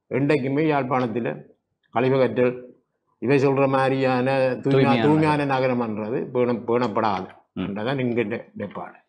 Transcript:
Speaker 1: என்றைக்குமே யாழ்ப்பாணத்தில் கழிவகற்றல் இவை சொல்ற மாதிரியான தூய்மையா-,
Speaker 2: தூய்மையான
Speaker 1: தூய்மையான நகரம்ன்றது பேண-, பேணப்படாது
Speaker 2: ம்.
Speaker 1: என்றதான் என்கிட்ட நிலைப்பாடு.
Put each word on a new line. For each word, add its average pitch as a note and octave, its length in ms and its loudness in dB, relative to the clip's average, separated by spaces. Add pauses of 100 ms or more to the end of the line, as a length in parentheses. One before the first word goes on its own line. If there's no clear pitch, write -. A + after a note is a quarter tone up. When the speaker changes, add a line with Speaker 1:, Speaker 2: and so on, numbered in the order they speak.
Speaker 1:
என்றைக்குமே C#3+ 600 0
யாழ்ப்பாணத்தில் B2+ 640 0 (640)
கழிவகற்றல் B2 600 2 (640)
இவை C3+ 200 2
சொல்ற C3+ 300 4
மாதிரியான C3 600 0 (100)
தூய்மையா-, B2+ 220 0
Speaker 2:
தூய்மையான C3+ 420 2
Speaker 1:
தூய்மையான D3+ 420 2
நகரம்ன்றது B2 760 -2 (140)
பேண-, B2 340 0
பேணப்படாது A2 600 0 (260)
Speaker 2:
ம். F#2+ 120 -6
Speaker 1:
என்றதான் G#2+ 340 -4
என்கிட்ட A#2 380 -2 (180)
நிலைப்பாடு. F#2+ 440 -12 (100)